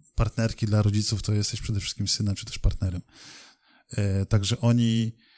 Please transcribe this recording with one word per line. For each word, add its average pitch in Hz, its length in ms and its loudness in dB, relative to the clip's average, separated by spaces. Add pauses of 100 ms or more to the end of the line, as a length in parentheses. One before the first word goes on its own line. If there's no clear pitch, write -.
(160)
partnerki, 110 500 0
dla 107 160 4
rodziców, 101 400 0
to 107 120 -2
jesteś 104 280 -2
przede 104 180 -4
wszystkim - 280 -6
synem, 101 280 -2
czy - 100 -10
też - 140 -10
partnerem. - 420 0 (880)
E, 98 340 0
także 104 360 0
oni, 113 500 2 (260)